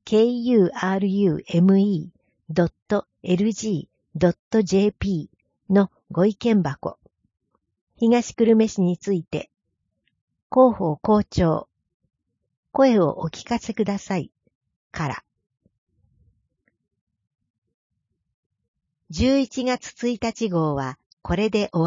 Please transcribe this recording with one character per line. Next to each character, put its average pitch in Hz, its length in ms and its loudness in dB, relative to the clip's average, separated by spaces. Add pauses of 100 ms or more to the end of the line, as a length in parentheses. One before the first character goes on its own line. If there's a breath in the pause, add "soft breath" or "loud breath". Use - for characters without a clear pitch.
ケ 214 200 2
ー 240 180 0
ユ 233 240 4
ー 175 80 2
ア 190 220 -4
ー 196 60 -2
ル 202 60 0
ユ 190 280 0
ー - 120 -8
エ 170 140 2
ム 190 180 6
イ 202 320 -2
ー - 80 -20 (300)
ド 170 160 0
ッ - 60 -4 (160)
ト - 180 -2 (160)
エ 180 160 -2
ル 214 140 0
ジ 196 360 -6
ー - 320 -16
ド 175 100 4
ッ 170 60 -2 (140)
ト 220 140 2
ジ 190 140 0
ェ 202 100 2
ー 208 100 -4
ピ 180 320 -6 (400)
ー 190 60 0
の 196 160 2 (180)
ご 175 160 0
意 214 80 2
見 214 300 0
箱。 - 340 -8 (1000)
東 233 360 0
久 226 140 0
留 226 80 6
米 220 120 4
市 202 140 -4
に 180 160 0
つ 202 160 -4
い 170 80 -2
て、 - 300 -8 (1000)
広 254 240 4
報 160 220 -4
校 208 260 0
長、 - 440 -2 (1040)
声 262 260 4
を 165 220 0
お 165 100 -6
聞 - 180 -16
か 233 120 -4
せ - 160 -10
く 214 100 -2
だ 202 140 -4
さ - 180 -6
い 143 140 -6 (640)
か 156 160 -6
ら。 - 140 -10 (3750)
十 247 300 2
一 247 260 -4
月 247 420 -6
一 240 160 -4
日 226 260 -4
号 160 260 -2
は 135 220 -6 (240)
こ - 140 -6
れ 208 140 0
で 208 240 -2
終 170 140 0